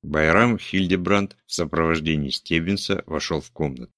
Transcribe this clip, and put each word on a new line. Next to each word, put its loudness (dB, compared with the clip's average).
Байрам 4
Хильдебранд 0
в -12
сопровождении 0
Стеббинса -2
вошёл -4
в -18
комнату. -6